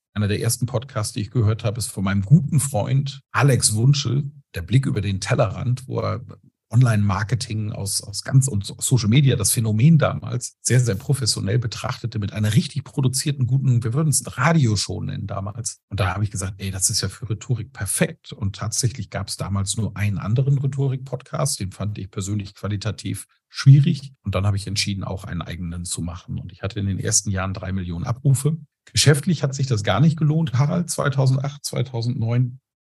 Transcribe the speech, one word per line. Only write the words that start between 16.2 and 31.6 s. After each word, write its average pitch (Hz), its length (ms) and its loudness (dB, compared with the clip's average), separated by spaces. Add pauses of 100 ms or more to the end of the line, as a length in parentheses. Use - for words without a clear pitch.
ich 104 60 0
gesagt, 98 320 -6
„Ey, 98 80 -6
das 95 220 -2
ist 104 100 -2
ja 101 80 -2
für - 180 -12
Rhetorik 107 460 -6
perfekt.“ - 600 -4
Und 98 220 -6
tatsächlich - 540 -4
gab - 200 -6
es - 80 -8
damals 98 400 -4
nur 101 200 -4
einen 98 220 -2
anderen 131 400 2
Rhetorik-Podcast, 135 1000 -4
den 95 120 -6
fand 104 260 -6
ich 98 140 -10
persönlich 98 420 -6
qualitativ - 720 -6 (220)
schwierig. - 680 4 (100)
Und 98 120 -4
dann 95 100 0
habe 101 120 0
ich - 100 -8
entschieden, 98 360 -4
auch 95 200 -8
einen 87 180 -6
eigenen 87 440 -8
zu - 160 -8
machen. 87 360 -8
Und 90 140 -10
ich - 100 -20
hatte 101 180 -6
in 101 60 -2
den 95 140 -2
ersten 104 320 -2
Jahren 95 240 -2
drei 92 160 -6
Millionen 90 340 -4
Abrufe. 143 520 0 (360)
Geschäftlich 139 480 4
hat 135 140 -2
sich 131 100 -2
das 104 180 0
gar 101 180 2
nicht 156 160 6
gelohnt, 156 360 2
Harald, 165 380 0
zweitausendacht, 135 760 0